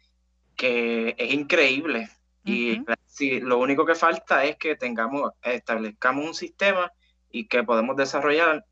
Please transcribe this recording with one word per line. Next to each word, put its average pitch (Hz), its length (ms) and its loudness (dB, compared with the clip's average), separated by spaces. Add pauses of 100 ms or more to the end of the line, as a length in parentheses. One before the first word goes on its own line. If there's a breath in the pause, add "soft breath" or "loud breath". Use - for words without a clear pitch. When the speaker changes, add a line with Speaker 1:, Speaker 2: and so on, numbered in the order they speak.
(560)
Speaker 1:
que 117 640 0
es 123 160 -2
increíble. 139 720 0 (360)
Y 120 340 -2
Speaker 2:
Ujú. 117 160 -2 (120)
Speaker 1:
si 135 340 -4
lo 127 180 2
único 139 260 2
que 165 100 2
falta 165 500 2
es 151 120 -2
que 151 200 -2
tengamos, 120 560 -4 (100)
establezcamos 120 840 -2
un 165 100 -8
sistema 180 560 -2 (400)
y 117 180 -8
que 120 160 0
podemos 120 320 2
desarrollar 147 760 2